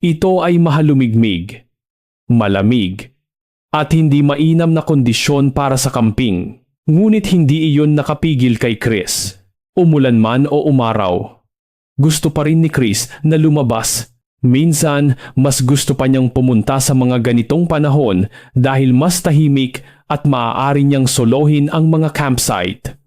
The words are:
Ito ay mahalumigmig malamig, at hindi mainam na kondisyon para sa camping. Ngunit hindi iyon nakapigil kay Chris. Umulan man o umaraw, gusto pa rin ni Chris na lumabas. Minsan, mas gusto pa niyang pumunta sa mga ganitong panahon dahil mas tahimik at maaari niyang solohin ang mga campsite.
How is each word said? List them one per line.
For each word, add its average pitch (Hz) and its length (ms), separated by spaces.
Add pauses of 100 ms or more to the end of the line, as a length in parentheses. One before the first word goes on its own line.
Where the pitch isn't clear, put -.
Ito 180 400
ay 175 160
mahalumigmig 123 1040 (680)
malamig, 104 800 (600)
at 151 200
hindi 156 320
mainam 160 480
na 160 120
kondisyon 139 680
para 135 240
sa 127 160
camping. 110 680 (280)
Ngunit 202 420
hindi 156 420
iyon 151 220
nakapigil 139 640
kay 117 180
Chris. 98 600 (340)
Umulan 143 480
man 120 300
o 147 180
umaraw, 110 720 (560)
gusto 156 320
pa 151 160
rin 160 160
ni 160 80
Chris 120 400 (160)
na 156 160
lumabas. 139 720 (300)
Minsan, 143 720 (240)
mas 135 240
gusto 135 320
pa 131 160
niyang 131 180
pumunta 127 540
sa 135 160
mga 123 240
ganitong 120 420
panahon 143 600 (260)
dahil 135 380
mas 160 320
tahimik 143 640 (240)
at 147 160
maaari 135 560
niyang 139 240
solohin 143 640
ang 160 180
mga 160 240
campsite. 120 960